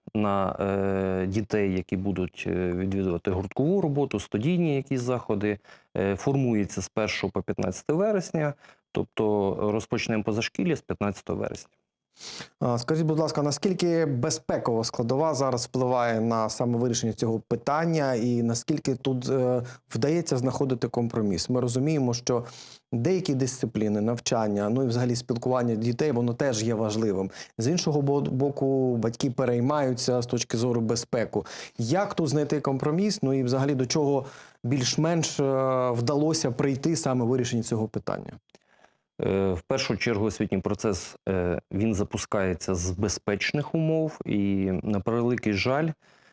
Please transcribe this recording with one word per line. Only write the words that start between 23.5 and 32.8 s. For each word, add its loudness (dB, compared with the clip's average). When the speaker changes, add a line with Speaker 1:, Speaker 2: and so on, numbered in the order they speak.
Speaker 2:
навчання, 0
ну 2
і 2
взагалі 0
спілкування 0
дітей, 0
воно 0
теж 0
є 0
важливим. 0
З 0
іншого 0
бо-, 2
боку, 0
батьки 0
переймаються 2
з -4
точки -2
зору 2
безпеки. 0
Як 0
тут 2
знайти 2
компроміс? 0